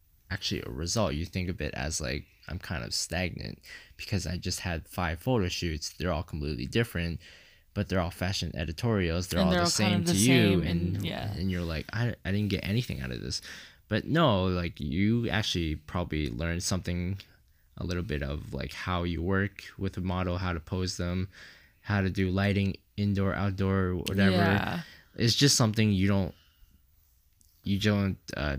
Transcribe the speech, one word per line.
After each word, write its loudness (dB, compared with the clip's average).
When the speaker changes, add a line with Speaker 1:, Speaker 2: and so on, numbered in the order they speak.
Speaker 1:
actually -4
a -8
result. 0
You -2
think -4
of -6
it -4
as, -4
like, -4
"I'm -6
kind -6
of -8
stagnant -4
because -4
I -4
just -4
had -4
five -2
photo 2
shoots. -4
They're -2
all 0
completely -4
different, -2
but -2
they're 2
all 0
fashion -2
editorials. 0
They're 0
Speaker 2:
And 4
Speaker 1:
all 4
Speaker 2:
they're 4
Speaker 1:
the 4
Speaker 2:
all 2
Speaker 1:
same 2
Speaker 2:
kind 2
of 0
Speaker 1:
to 2
Speaker 2:
the 4
Speaker 1:
you." 6
Speaker 2:
same, 2
Speaker 1:
And, 0
Speaker 2:
and, -4
yeah. -4
Speaker 1:
and -2
you're -2
like, -4
"I, -2
I -2
didn't 2
get -2
anything -2
out -6
of -6
this." -6
But 0
no, 4
like, 0
you 2
actually 0
probably -2
learned -4
something, -2
a -8
little -2
bit -2
of, -6
like, -6
how -4
you -2
work 0
with -6
a -4
model, 0
how -2
to -2
pose -4
them, -2
how 0
to 2
do 0
lighting, 2
indoor, 2
outdoor, 2
whatever. 4
Speaker 2:
Yeah. 2
Speaker 1:
It's 4
just 6
something 4
you 4
don't, 2
you 0
don't, 2
uh, -2